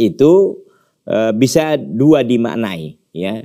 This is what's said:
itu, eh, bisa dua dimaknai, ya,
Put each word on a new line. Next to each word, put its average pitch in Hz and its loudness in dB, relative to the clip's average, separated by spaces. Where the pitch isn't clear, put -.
itu, 160 2
eh, 110 -2
bisa 151 0
dua 139 2
dimaknai, 110 -4
ya, 95 -8